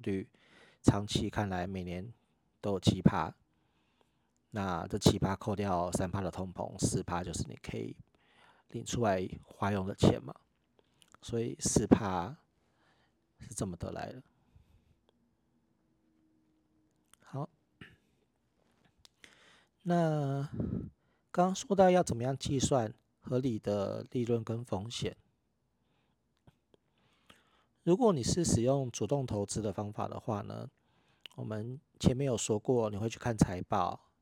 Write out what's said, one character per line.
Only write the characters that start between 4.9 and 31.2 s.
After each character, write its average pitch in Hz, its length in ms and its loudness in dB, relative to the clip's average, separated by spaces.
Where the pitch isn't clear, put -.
七 101 220 2
趴 95 160 0
扣 104 180 -4
掉 92 380 0
三 92 180 -2
趴 98 120 -4
的 87 100 -4
通 92 220 -8
膨， - 260 -8
四 - 240 0
趴 87 180 -4
就 82 120 -8
是 - 160 -6
你 - 80 -14
可 - 200 -10
以 - 200 -8
领 117 140 -8
出 120 200 -2
来 95 240 2
花 - 300 -2
用 95 120 0
的 98 80 -4
钱 - 300 4
嘛， 131 100 -12
所 - 180 -6
以 120 200 -4
四 - 260 2
趴 104 520 2
是 - 120 -16
这 110 140 -4
么 87 80 -8
得 92 160 -10
来 - 220 -8
的。 131 100 -18
好， 139 260 -10
那 151 680 2
刚 180 180 4
刚 190 60 0
说 - 220 -4
到 185 140 8
要 180 120 6
怎 131 140 -2
么 117 80 -4
样 135 140 0
计 143 200 -2
算 120 360 2
合 127 200 -2
理 123 200 0
的 104 520 -2
利 127 100 -2
润 117 200 2
跟 117 220 -6
风 107 260 -4
险， 95 260 -6
如 170 120 6
果 226 160 6
你 143 100 2
是 170 220 0
使 117 200 4
用 131 280 2
主 - 160 -2
动 139 180 0
投 104 200 -2
资 107 160 -4
的 107 100 -2
方 104 220 -6
法 101 160 -4
的 - 100 -8
话 104 220 -4
呢， 110 280 -10